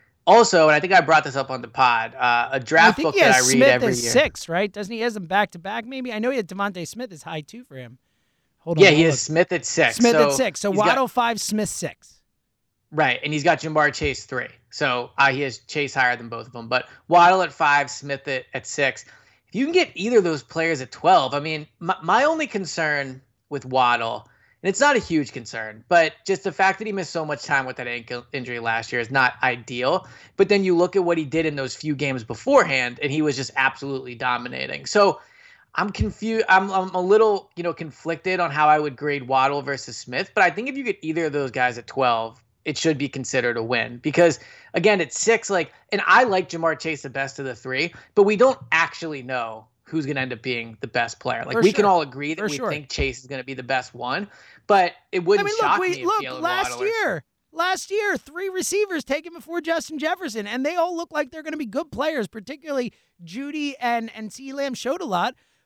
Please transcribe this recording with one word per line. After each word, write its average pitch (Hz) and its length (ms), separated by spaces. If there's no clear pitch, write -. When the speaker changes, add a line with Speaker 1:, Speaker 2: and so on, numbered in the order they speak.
Speaker 1:
Also, 185 400
and 151 80
I 151 40
think 180 140
I 180 80
brought 151 220
this 135 120
up 135 140
on 127 120
the 120 60
pod, 117 480
uh, 120 360
a 135 80
draft 160 300
Speaker 2:
I - 20
think 269 160
Speaker 1:
book 147 80
Speaker 2:
he 381 60
Speaker 1:
that 269 120
Speaker 2:
has 127 120
Speaker 1:
I - 20
read 131 100
Speaker 2:
Smith 262 120
Speaker 1:
every 123 180
Speaker 2:
as 120 160
Speaker 1:
year. 117 80
Speaker 2:
six, - 380
right? 185 220
Doesn't 208 220
he, 226 60
has 226 160
him 190 100
back 185 260
to 180 80
back? 214 260
Maybe 254 280
I 214 60
know 233 120
he 277 60
had 202 100
Devontae 185 400
Smith 233 240
as 156 120
high 165 180
too 233 220
for 139 140
him. 123 200
Hold 165 180
on, 175 60
Speaker 1:
Yeah, 190 60
he 151 80
Speaker 2:
hold 165 80
Speaker 1:
has 156 80
Speaker 2:
on. 131 40
Speaker 1:
Smith 160 340
at 160 140
six. 135 300
Speaker 2:
Smith 233 160
Speaker 1:
So 151 160
Speaker 2:
at 143 60
six. - 260
So 202 120
Speaker 1:
he's 196 80
got 208 100
Speaker 2:
Waddle 254 180
five, 233 340
Smith 214 280
six. - 420
Speaker 1:
Right, 143 320
and 151 100
he's 147 100
got 170 160
Ja'Marr 151 340
Chase 143 320
three. 120 220
So, 123 480
uh, 139 140
he 135 100
has 131 180
Chase 143 340
higher 123 220
than 117 140
both 113 180
of 120 60
them, 117 140
but 123 200
Waddle 175 340
at 160 100
five, 143 380
Smith 143 380
at, 127 260
at 123 140
six. - 380
If - 80
you 254 100
can 330 80
get 349 220
either 226 220
of 196 80
those 156 180
players 160 380
at 127 100
twelve, 151 420
I 143 60
mean, 151 280
my, 175 240
my 202 220
only 320 200
concern 147 760
with 139 160
Waddle, 120 640
and 185 80
it's 190 100
not 285 160
a 226 40
huge 160 320
concern, 110 560
but 160 260
just 190 160
the 190 80
fact 190 280
that 220 80
he 208 60
missed 185 180
so 160 140
much 147 180
time 135 220
with 127 120
that 123 100
ankle 120 460
injury 123 260
last 113 320
year 123 100
is 113 100
not 131 220
ideal. 123 640
But 196 140
then 202 140
you 185 120
look 175 200
at 190 80
what 170 140
he 156 80
did 156 200
in 151 100
those 135 200
few 151 200
games 131 280
beforehand, 131 800
and 143 100
he 156 100
was 147 140
just 131 200
absolutely 135 600
dominating. 127 680
So 202 360
I'm 190 160
confu-, 220 600
I'm, 190 220
I'm 190 220
a 185 80
little, 208 540
you 175 80
know, 170 100
conflicted 165 640
on 165 120
how 151 160
I 151 120
would 147 180
grade 143 300
Waddle 135 340
versus 135 360
Smith, 139 380
but 202 80
I 175 60
think 220 200
if 269 80
you 277 60
get 214 180
either 160 240
of 143 80
those 139 180
guys 123 260
at 117 100
twelve, 117 540
it 151 140
should 156 180
be 139 100
considered 123 500
a 113 60
win 117 360
because, 175 400
again, 196 260
at 151 140
six, 220 380
like, 175 200
and 190 160
I 214 160
like 190 260
Ja'Marr 160 300
Chase 160 240
the 135 80
best 135 260
of 139 80
the 127 80
three, 131 400
but 208 80
we 214 120
don't 247 220
actually 160 500
know 120 460
who's 156 240
gonna 139 140
end 127 120
up 117 80
being 117 400
the - 60
best 117 320
player. 120 260
Like, 131 120
Speaker 2:
For - 40
Speaker 1:
we 196 100
can 202 120
Speaker 2:
sure. 202 80
Speaker 1:
all 170 100
agree 143 320
that 190 80
Speaker 2:
For 208 80
Speaker 1:
we 147 80
Speaker 2:
sure. 233 140
Speaker 1:
think 151 180
Chase 135 300
is 131 80
gonna 131 160
be 135 100
the 127 80
best 127 320
one, 131 340
but 185 280
it 185 120
wouldn't 403 240
Speaker 2:
I 415 40
mean, 427 60
look, 466 40
Speaker 1:
shock 392 180
Speaker 2:
we, 370 120
Speaker 1:
me 370 80
if 349 80
Speaker 2:
look, 415 160
Speaker 1:
Jalen - 180
Speaker 2:
last 359 300
Speaker 1:
Waddle 392 160
is 453 60
Speaker 2:
year, 190 200
last 359 400
year, 403 260
three 349 320
receivers 370 540
taken 311 280
before 339 300
Justin 311 380
Jefferson, 294 480
and 254 180
they 330 100
all 349 220
look 339 140
like 294 180
they're 311 140
gonna 311 140
be 285 100
good 214 240
players, 269 340
particularly 262 680
Jeudy 285 560
and, 233 360
and 220 160
CeeDee 269 240
Lamb 277 180
showed 285 280
a 349 40
lot. 208 300